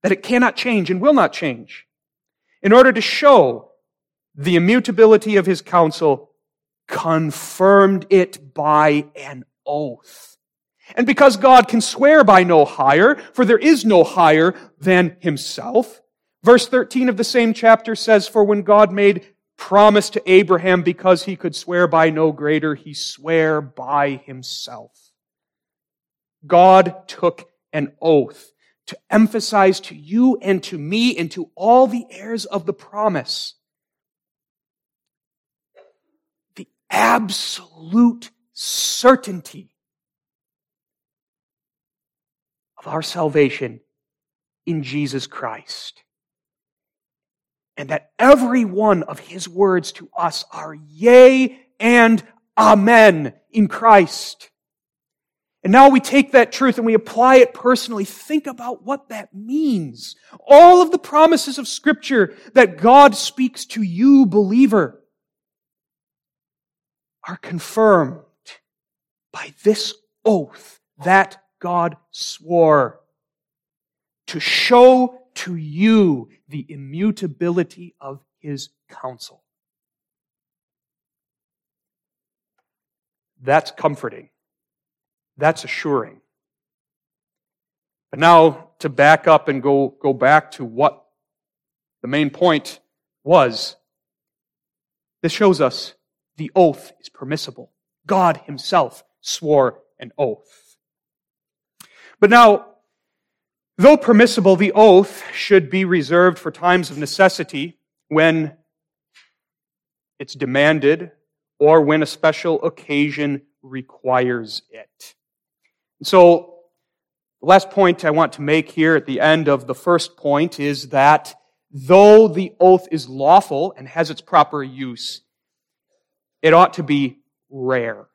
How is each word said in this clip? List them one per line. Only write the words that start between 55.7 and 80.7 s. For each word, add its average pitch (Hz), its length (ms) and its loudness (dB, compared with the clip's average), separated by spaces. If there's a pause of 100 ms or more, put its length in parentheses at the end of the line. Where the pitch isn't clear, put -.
now 269 160 8
we 269 100 4
take 269 340 -2
that 240 200 2
truth 262 240 -2
and 226 100 -6
we 226 80 0
apply 233 420 0
it 247 160 4
personally. 226 520 -6
Think - 420 -10
about 247 380 -16
what 277 240 -10
that 208 260 -20
means. 214 800 -8 (320)
All 349 360 8
of 330 100 -2
the 359 80 -4
promises 302 580 -2
of 254 80 -12
Scripture - 680 -4 (160)
that 208 240 2
God 262 400 6
speaks - 500 -8
to 226 160 -10
you, 247 420 2
believer, 202 800 0 (2250)
are 180 120 -16
confirmed 175 800 -2 (1120)
by - 200 -20 (120)
this 208 300 -2 (300)
oath 185 540 -6 (240)
that 190 400 -2 (160)
God 170 380 -6 (160)
swore 156 880 -2 (1300)
to 165 100 -14
show 254 840 2 (120)
to 175 220 -12
you 160 720 -2 (180)
the 143 220 -16
immutability 170 1300 -10
of 139 240 -20 (160)
his 143 300 -14 (200)
counsel. - 540 -20 (4000)